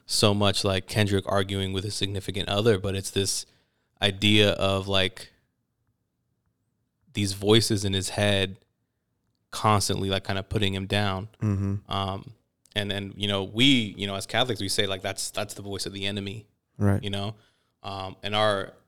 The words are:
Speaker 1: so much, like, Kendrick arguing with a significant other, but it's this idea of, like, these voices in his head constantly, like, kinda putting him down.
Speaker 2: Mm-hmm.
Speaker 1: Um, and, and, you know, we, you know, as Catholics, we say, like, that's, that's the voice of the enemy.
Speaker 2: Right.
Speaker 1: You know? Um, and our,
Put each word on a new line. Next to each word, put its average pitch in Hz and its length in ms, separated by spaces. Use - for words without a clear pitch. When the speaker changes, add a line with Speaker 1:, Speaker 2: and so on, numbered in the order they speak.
Speaker 1:
so - 280
much, 101 320
like, 95 220
Kendrick 101 400
arguing 98 440
with 95 140
a 101 60
significant 98 580
other, 104 280
but 95 180
it's 95 160
this - 340
idea 104 500
of, 98 380
like, 95 420
these 101 200
voices 104 520
in 98 80
his 95 160
head 98 480
constantly, 98 580
like, 95 160
kinda 95 180
putting 101 300
him 95 120
down. 101 420
Speaker 2:
Mm-hmm. 101 500
Speaker 1:
Um, 98 400
and, 101 160
and, 98 260
you 104 100
know, 98 160
we, 113 540
you 98 100
know, 98 80
as 95 100
Catholics, 110 360
we 98 80
say, 104 180
like, 95 140
that's, 98 300
that's 98 220
the - 80
voice 101 240
of 92 80
the 98 120
enemy. 101 400
Speaker 2:
Right. 101 260
Speaker 1:
You 101 60
know? 101 260
Um, 98 400
and 104 120
our, 104 380